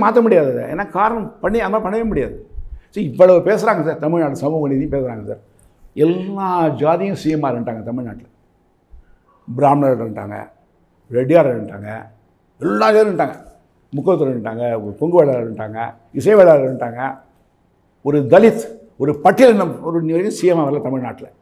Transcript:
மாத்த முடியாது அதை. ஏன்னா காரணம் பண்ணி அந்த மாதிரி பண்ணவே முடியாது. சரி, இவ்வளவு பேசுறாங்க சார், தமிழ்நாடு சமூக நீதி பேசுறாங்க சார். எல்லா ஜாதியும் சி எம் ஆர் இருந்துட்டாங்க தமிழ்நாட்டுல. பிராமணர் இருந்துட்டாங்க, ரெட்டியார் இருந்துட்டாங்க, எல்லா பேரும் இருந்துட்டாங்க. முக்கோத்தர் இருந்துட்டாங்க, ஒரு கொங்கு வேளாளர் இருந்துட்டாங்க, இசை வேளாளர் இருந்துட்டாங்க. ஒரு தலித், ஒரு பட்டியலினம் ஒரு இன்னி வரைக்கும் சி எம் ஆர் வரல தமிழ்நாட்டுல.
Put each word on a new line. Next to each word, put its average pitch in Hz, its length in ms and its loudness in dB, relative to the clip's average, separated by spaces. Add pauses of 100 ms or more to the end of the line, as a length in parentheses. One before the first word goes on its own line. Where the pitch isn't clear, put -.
மாத்த 226 180 4
முடியாது 175 300 4
அதை. 120 220 -6
ஏன்னா 196 160 -6
காரணம் 214 520 -4
பண்ணி 202 180 -2
அந்த 202 200 -2
மாதிரி 208 220 -4
பண்ணவே 226 40 -4
முடியாது. 147 440 -6 (400)
சரி, 202 160 -6
இவ்வளவு 180 340 6
பேசுறாங்க 190 460 0
சார், 160 120 -4
தமிழ்நாடு 156 380 -2
சமூக 147 320 -4
நீதி 139 300 -4
பேசுறாங்க 120 300 -8
சார். 110 120 -12 (540)
எல்லா 185 760 0
ஜாதியும் 165 460 0
சி 151 160 -4
எம் 156 140 -2
ஆர் 131 120 -2
இருந்துட்டாங்க 113 280 -8
தமிழ்நாட்டுல. 117 440 -10 (1300)
பிராமணர் 139 420 2
இருந்துட்டாங்க, 104 520 -10 (640)
ரெட்டியார் 131 440 2
இருந்துட்டாங்க, 104 500 -12 (540)
எல்லா 214 320 0
பேரும் 214 160 4
இருந்துட்டாங்க. 160 280 -4 (600)
முக்கோத்தர் 151 320 0
இருந்துட்டாங்க, 117 560 -6
ஒரு 104 160 -10
கொங்கு 175 180 2
வேளாளர் 127 340 2
இருந்துட்டாங்க, 110 420 -10 (200)
இசை 185 220 2
வேளாளர் 156 360 6
இருந்துட்டாங்க. 123 460 -8 (840)
ஒரு 147 180 0 (100)
தலித், 214 340 6 (340)
ஒரு 143 220 -4
பட்டியலினம் 196 640 4
ஒரு 165 160 -4
இன்னி 160 60 -4
வரைக்கும் 170 280 -2
சி - 140 -2
எம் 175 100 4
ஆர் 143 160 0
வரல 143 80 -4
தமிழ்நாட்டுல. 127 500 -8 (100)